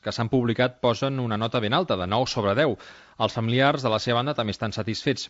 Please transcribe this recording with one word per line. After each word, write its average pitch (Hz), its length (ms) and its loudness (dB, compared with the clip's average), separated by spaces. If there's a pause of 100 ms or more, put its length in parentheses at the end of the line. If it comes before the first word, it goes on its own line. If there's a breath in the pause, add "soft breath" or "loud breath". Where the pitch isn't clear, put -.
que 104 100 -4
s'han 113 160 -2
publicat 123 540 2
posen 131 340 0
una 113 220 -2
nota 113 240 0
ben 107 100 0
alta, 156 240 0
de 90 80 -2
nou 113 240 0
sobre 101 240 0
deu. 131 240 2 (400 loud breath)
Els 110 160 0
familiars, 131 480 2
de 123 80 0
la 107 80 2
seva 120 220 0
banda, 143 180 -4
també 107 160 -2
estan 107 220 -6
satisfets. 113 540 -4